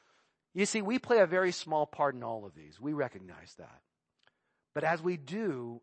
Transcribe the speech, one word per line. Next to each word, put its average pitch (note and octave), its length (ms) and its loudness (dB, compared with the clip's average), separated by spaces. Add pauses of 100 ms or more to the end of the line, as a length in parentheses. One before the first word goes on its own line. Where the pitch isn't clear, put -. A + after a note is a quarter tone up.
(540)
You F#3+ 100 4
see, A3 160 0
we G#3+ 180 0
play A#3+ 200 4
a F#3+ 80 10
very F3+ 260 2
small D#3 320 0
part C#3+ 300 0
in B2 80 -12
all A2+ 240 -6
of E2 80 -16
these. D#2 260 -20
We D3 140 -4
recognize F#2 640 -8
that. - 240 -20 (880)
But D3 120 -2
as D#3+ 180 0
we F3+ 160 0
do, C3+ 640 -6